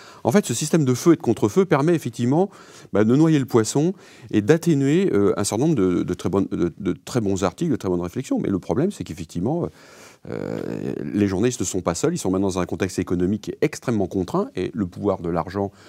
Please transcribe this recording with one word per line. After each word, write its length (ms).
En 100
fait, 120
ce 80
système 320
de 80
feu 220
et 20
de 60
contre-feu 420
permet 300
effectivement, 560
bah, 120
de 120
noyer 220
le 80
poisson 480
et 120
d'atténuer, 720
euh, 240
un 60
certain 200
nombre 120
de, 260
de 120
très 140
bonnes, 220
de, 260
de 160
très 300
bons 200
articles, 280
de 60
très 120
bonnes 140
réflexions. 360
Mais 120
le 80
problème, 320
c'est 120
qu'effectivement, 600
euh, 40
euh, 640
les 240
journalistes 340
ne 40
sont 160
pas 140
seuls, 200
ils 40
sont 120
maintenant 180
dans 100
un 80
contexte 320
économique 440
qui 100
est 100
extrêmement 460
contraint, 460
et 200
le 120
pouvoir 340
de 100
l'argent, 420